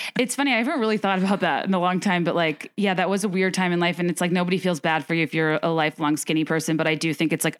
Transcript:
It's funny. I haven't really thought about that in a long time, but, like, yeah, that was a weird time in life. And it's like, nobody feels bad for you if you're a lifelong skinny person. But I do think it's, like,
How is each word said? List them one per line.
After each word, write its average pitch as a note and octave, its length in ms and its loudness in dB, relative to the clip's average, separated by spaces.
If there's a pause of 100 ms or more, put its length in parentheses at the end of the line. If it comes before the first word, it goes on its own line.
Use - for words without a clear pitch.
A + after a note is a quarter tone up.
(200)
It's B3 160 -2
funny. C#4 180 0
I A#3 40 2
haven't C4 220 -2
really A3 180 0
thought G3 220 0
about F#3+ 200 0
that E3 260 0
in G3 80 2
a F#3 60 2
long F3+ 200 2
time, F3+ 240 0
but, E3 120 0
like, D#3+ 420 -2
yeah, G3+ 160 2
that F3+ 160 2
was F#3+ 140 0
a G#3+ 60 -2
weird F#3 260 0
time F#3 160 2
in F3 80 2
life. F3 200 0
And F3 120 0
it's F3 100 -4
like, F3 100 0
nobody F3+ 280 0
feels F3+ 200 0
bad D#3+ 260 0
for E3 100 -2
you E3 80 0
if D3+ 100 -4
you're D#3 300 0
a E3+ 80 0
lifelong D#3 460 0
skinny D#3+ 280 -2
person. D#3+ 320 0
But D#3 100 0
I D#3+ 80 2
do D#3+ 180 -2
think D#3+ 200 0
it's, D#3 120 -2
like, D#3 140 -2